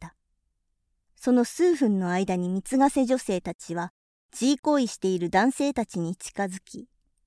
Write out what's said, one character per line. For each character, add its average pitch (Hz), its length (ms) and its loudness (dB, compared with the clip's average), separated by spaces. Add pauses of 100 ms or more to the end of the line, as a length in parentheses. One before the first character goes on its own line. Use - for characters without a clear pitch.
た。 - 160 -18 (1000)
そ - 160 -2
の 247 140 4
数 349 320 2
分 214 240 2
の 180 100 -2
間 185 260 0
に 180 120 -2
貢 190 320 -2
が 277 100 6
せ 277 140 0
女 254 140 2
性 185 220 -4
た 170 140 -8
ち - 200 -12
は、 170 180 -8 (400)
自 269 220 2
慰 254 60 -6
行 294 180 2
為 254 80 2
し - 120 -8
て 190 100 -2
い 185 100 0
る 170 120 -4
男 226 220 4
性 285 220 -2
た 226 120 -4
ち - 120 -10
に 170 160 -4
近 - 300 -8
づ 190 180 -8
き、 - 240 -18 (400)